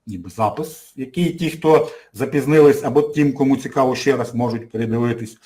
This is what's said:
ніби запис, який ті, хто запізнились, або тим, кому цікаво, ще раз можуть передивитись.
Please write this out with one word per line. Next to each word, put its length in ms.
ніби 220
запис, 680
який 380
ті, 160
хто 400
запізнились, 680
або 180
тим, 320
кому 240
цікаво, 380
ще 220
раз 180
можуть 360
передивитись. 760